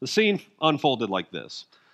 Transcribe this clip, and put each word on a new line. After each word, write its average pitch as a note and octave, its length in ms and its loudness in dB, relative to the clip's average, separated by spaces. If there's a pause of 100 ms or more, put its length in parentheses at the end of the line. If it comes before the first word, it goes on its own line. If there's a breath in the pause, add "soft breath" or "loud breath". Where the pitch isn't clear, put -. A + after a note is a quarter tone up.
The C3 60 -6
scene G#3 320 2 (220)
unfolded C#3 480 2
like F#2 220 -4
this. C2 340 -12 (280 soft breath)